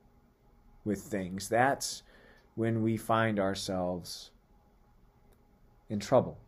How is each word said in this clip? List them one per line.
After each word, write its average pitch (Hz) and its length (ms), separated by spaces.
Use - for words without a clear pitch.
with 101 160
things. 95 480
That's 123 540
when 113 260
we 113 160
find 110 420
ourselves 92 920
in 107 100
trouble. 101 500